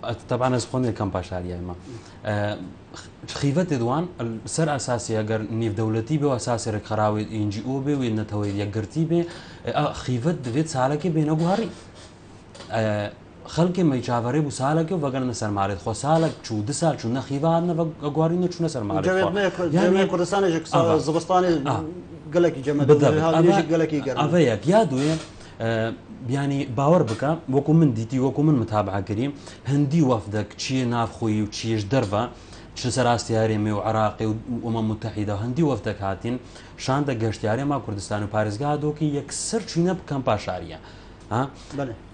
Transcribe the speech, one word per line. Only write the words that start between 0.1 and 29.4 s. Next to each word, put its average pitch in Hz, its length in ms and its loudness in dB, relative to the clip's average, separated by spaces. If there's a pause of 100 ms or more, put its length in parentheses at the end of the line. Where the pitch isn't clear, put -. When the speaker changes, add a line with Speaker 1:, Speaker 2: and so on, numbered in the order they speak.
Speaker 1:
تەبعاً 127 240 2
ئەس 117 140 0
خۆم 127 180 0
لێ 110 140 0
کەمپا 95 280 0
شاریە 90 300 -6
ئێمە. 87 160 -8 (540)
ئێ، 104 280 -2 (440)
خ-، - 100 -18 (280)
خیڤەت 147 340 0
دێدوان 131 320 0 (500)
سەر 160 200 0
ئەساسی 120 440 -2
ئەگەر 107 220 0 (200)
نیڤدەولەتی 110 600 0
بێ 143 100 0
و 131 60 2
ئەساسی 117 380 -2
ڕێکخراوی 107 500 0 (100)
ئین 104 180 0
جی 107 160 -4
ئۆ 131 60 -2 (100)
بێ 147 160 0
و - 20 0 (160)
نەتەوەی 104 340 -2 (100)
یەکگرتی 107 480 -2
بێ، 170 120 4
ئێ، - 560 -8
ئا، 151 60 2 (180)
خیڤەت 127 420 0
دەوێت 139 300 -2
ساڵەکێ 143 400 2
بێنە 156 260 2
گوهەڕی. 180 300 2 (1040)
ئێ، 107 340 0 (440)
خەڵکێ 180 360 2
مەی 127 160 0
چاوەڕێ 123 380 0
بوو 139 160 -4
ساڵەکێ 160 360 2
و 165 80 -2
ڤەگەرنە 127 360 -2
سەرماڵێت. 101 440 0
خۆ 113 80 -2 (120)
ساڵێک 160 300 2 (100)
چوو، 107 240 -4
دە 143 120 -2
ساڵ 156 200 2
چوو، 113 160 -2
نەخیڤە 139 380 -2
هاتنە 175 240 2
ڤە-، 165 140 0 (220)
گوهەڕی 165 300 2
نەچوونە 170 300 -2
سەرماڵێت 101 340 -2
Speaker 2:
جەوێت 190 180 4
Speaker 1:
خۆ. 190 120 0
Speaker 2:
مەیە 190 180 2
کورد-، 170 180 0
Speaker 1:
یعنی 175 140 6
Speaker 2:
جەوێت 190 240 4
کوردستانێژێک 175 580 2
سا-، - 60 2
Speaker 1:
ئاڤا. 165 300 4
Speaker 2:
زستانی 175 460 4 (160)
Speaker 1:
ئا. 123 80 0 (580)
Speaker 2:
گەلێکی 160 320 4
جەمە 147 220 2
Speaker 1:
بدەبێت. 147 140 8
Speaker 2:
دەبێت. 151 240 4
هاوینێژی 165 360 6
Speaker 1:
ئەڤە، 151 100 0
Speaker 2:
گەلێکی 156 340 2
گەرم. 127 140 -2
Speaker 1:
ئەڤەیەک. 143 420 4 (100)
یا 214 80 8 (100)
دوێ، 139 220 2 (500)
ئێ، 113 300 0 (440)
یعنی 139 320 -2 (100)
باوەڕ 156 320 6
بکە، 131 200 0 (240)
وەکو 143 260 4
من 151 180 8
دیتی، 113 280 -2
وەکو 135 220 0
من 151 140 6
متابعە 101 460 0
کردیم، 117 240 -2 (380)